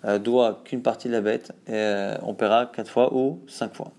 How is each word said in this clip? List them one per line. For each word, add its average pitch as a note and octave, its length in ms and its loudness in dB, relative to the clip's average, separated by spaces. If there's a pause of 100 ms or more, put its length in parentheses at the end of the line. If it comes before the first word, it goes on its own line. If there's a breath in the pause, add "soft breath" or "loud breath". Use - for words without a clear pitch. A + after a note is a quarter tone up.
euh, G#2 140 2
doit A#2 460 2
qu'une B2+ 180 -6
partie B2 260 -2
de A#2 60 0
la A2 80 0
bête, G#2+ 300 -2 (180)
euh, G#2 520 -2
on A2 120 -6
paiera A2 320 2
quatre - 240 -10
fois B2 240 2
ou C3+ 340 -2
cinq - 260 -8
fois. - 240 -12